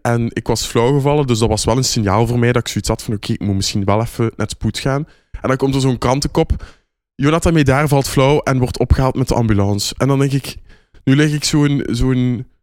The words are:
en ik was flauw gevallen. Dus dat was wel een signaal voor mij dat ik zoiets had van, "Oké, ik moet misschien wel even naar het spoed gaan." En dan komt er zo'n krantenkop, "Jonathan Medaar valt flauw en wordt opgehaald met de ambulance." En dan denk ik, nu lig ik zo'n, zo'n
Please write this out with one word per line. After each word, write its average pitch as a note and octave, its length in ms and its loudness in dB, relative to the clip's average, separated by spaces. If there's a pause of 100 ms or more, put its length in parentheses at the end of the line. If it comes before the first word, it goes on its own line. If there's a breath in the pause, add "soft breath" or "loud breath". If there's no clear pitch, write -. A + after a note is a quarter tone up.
en A#2 300 0
ik - 140 -8
was A#2 200 -2
flauw A#2+ 280 0
gevallen. C#3+ 320 2
Dus A#2+ 120 0
dat A2+ 100 2
was G#2+ 160 -2
wel A#2 120 2
een C3 80 0
signaal G#2+ 420 2
voor A#2+ 120 -2
mij A#2+ 140 2
dat A#2+ 100 0
ik - 60 -12
zoiets - 200 -4
had A2+ 140 -2
van, A2+ 120 -6
"Oké, - 180 -6
ik - 80 -4
moet G2 160 -2
misschien G2 280 -2
wel G2+ 160 2
even A#2 240 -4
naar A2+ 120 -2
het - 140 -6
spoed - 280 -6
gaan." C#3+ 280 -2 (340 loud breath)
En A2+ 80 -4
dan C3 80 2
komt C3+ 180 0
er C3+ 60 0
zo'n B2+ 180 0
krantenkop, C#3 680 -2 (500 loud breath)
"Jonathan D#3+ 380 2
Medaar C#3+ 360 4
valt C#3 200 2
flauw C3+ 320 2
en C3 180 -2
wordt B2 200 -2
opgehaald C3 360 2
met B2+ 140 -2
de - 60 -2
ambulance." G2+ 640 0
En C3 100 2
dan C#3 100 2
denk C3+ 140 0
ik, - 240 -4 (480 soft breath)
nu C3+ 120 4
lig D3+ 160 2
ik D3 120 -4
zo'n, D3 460 2
zo'n B2 560 0 (160)